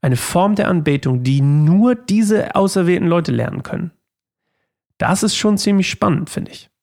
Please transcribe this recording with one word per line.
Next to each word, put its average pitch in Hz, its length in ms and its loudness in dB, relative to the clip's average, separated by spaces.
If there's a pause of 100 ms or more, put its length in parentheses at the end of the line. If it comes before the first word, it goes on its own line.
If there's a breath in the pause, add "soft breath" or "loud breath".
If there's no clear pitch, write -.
Eine 127 160 0
Form 190 380 0
der 202 140 0
Anbetung, 143 540 0
die 135 200 2
nur 160 520 4
diese 214 600 0
auserwählten 185 520 0
Leute 165 260 0
lernen 117 300 -4
können. - 280 -8 (1040)
Das - 260 -2
ist 220 140 -2
schon 208 220 0
ziemlich 196 320 0
spannend, - 400 -2
finde - 220 -10
ich. - 180 -20 (120)